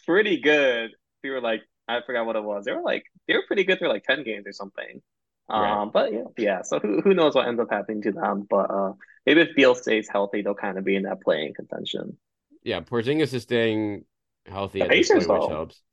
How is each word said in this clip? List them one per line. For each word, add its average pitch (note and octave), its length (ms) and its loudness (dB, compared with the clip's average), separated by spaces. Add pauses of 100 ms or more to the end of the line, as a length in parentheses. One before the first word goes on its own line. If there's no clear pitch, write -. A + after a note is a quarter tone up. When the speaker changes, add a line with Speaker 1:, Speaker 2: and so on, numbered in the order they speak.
Speaker 1:
pretty F#3 360 2
good. C3+ 500 4
If - 0 - (320)
you C3+ 80 -8
were C3 100 -6
like, A2+ 200 -2 (260)
I A#2+ 180 -2
forgot A#2 200 -2
what A2+ 100 -2
it G#2+ 80 -2
was. G#2 220 -6
They C#3 80 -4
were E4+ 80 -6
like, - 220 -2 (240)
they - 80 2
were F#4+ 120 0
pretty G3+ 160 0
good F#3 160 0
through, D#3+ 100 0
like, A2 140 -2
ten C#3 200 -2
games G#2 220 -8
or G2+ 80 -14
something. - 480 -14 (480)
Speaker 2:
Right. G#2 320 0
Speaker 1:
Um, G2+ 120 -4
but - 200 2
yeah, A2 100 -4 (140)
yeah. G2+ 240 0
So D3 180 -4
who, G#3 220 0
who G3 120 6
knows D#3 220 4
what B2 120 4
ends A#2+ 120 0
up A2+ 120 -2
happening G#2+ 320 -2
to A2 80 0
them? G2+ 380 -2
But, G2 220 2
uh, F#2+ 220 -2 (320)
maybe D3+ 160 6
if - 140 0
Beal B2+ 200 8
stays A2 340 0
healthy, G2+ 320 -2
they'll G2 120 -2
kinda G2 280 -6
be G2 140 0
in G2 80 0
that F#2+ 180 -6
play-in D2+ 320 0
contention. - 640 -10 (460)
Speaker 2:
Yeah, F#2 180 -4
Porzingis B2+ 520 0
is B2 100 -4
staying G#2+ 600 0 (400)
healthy F#2+ 340 -6
Speaker 1:
The F2+ 60 0
Speaker 2:
at - 60 0
this B3 180 4
Speaker 1:
Pacers, F#4+ 180 4
Speaker 2:
point, F#2+ 120 2
which - 100 0
Speaker 1:
though. D#2 60 -4
Speaker 2:
helps. - 260 -10 (120)